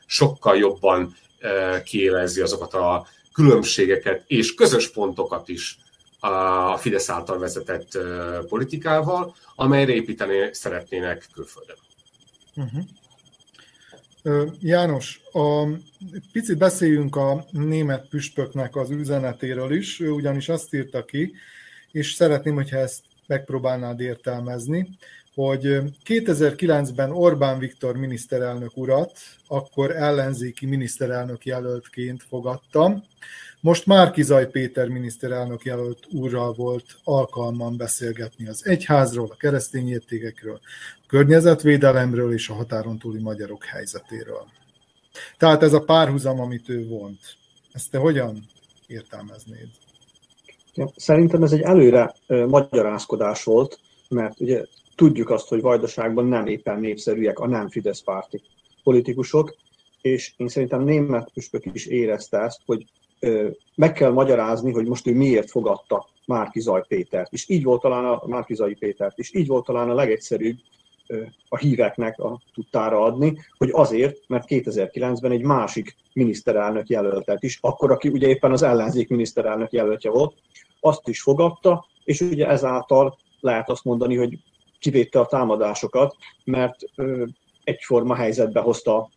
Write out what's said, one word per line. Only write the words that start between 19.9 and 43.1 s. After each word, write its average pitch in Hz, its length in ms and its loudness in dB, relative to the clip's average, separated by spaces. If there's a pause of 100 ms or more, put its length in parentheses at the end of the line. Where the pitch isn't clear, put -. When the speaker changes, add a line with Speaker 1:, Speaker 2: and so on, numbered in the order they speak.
Speaker 2:
Ő 160 100 -4
ugyanis 139 400 -4
azt 165 240 -6
írta 135 320 -6
ki, 151 280 -6 (580)
és 151 220 -6
szeretném, 151 420 2
hogyha 139 220 -4
ezt 131 260 -4 (240)
megpróbálnád 127 720 -4
értelmezni, 123 880 -6 (460)
hogy, 135 300 -2
ö, 139 180 2 (200)
kétezer-kilencben 147 1080 0
Orbán 156 480 2
Viktor 127 380 -6
miniszterelnök 123 800 -6
urat, 139 400 0 (300)
akkor 139 440 -4
ellenzéki 135 720 -2
miniszterelnök 123 800 -4
jelöltként 123 800 -8
fogadtam. 151 800 -2 (560)
Most 170 260 2
Márki 190 360 6
Zaj 135 280 4
Péter 127 380 -2
miniszterelnök 123 760 -6
jelölt 123 480 -8
úrral 123 420 -4
volt 123 500 -6
alkalmam 120 720 -2
beszélgetni 113 720 -6
az 110 180 -12
egyházról, 135 640 2
a - 40 -20
keresztény 131 540 -2
értékekről, 113 720 -8 (420)
a - 60 -20
környezetvédelemről 139 1300 6
és 113 160 -4
a 107 40 -12
határon 110 440 -8
túli 110 240 -10